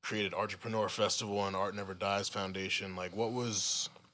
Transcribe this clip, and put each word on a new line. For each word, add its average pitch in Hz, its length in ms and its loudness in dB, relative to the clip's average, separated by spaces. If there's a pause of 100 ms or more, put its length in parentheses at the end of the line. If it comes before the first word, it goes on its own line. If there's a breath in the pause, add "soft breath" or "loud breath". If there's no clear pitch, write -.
created 104 300 0
Entrepreneur 107 560 0
Festival 101 560 2
and 98 100 0
Art 98 200 0
Never 98 180 -6
Dies 98 360 0
Foundation. 95 680 -2
Like, 90 200 -6
what 113 160 2
was 120 580 0 (240)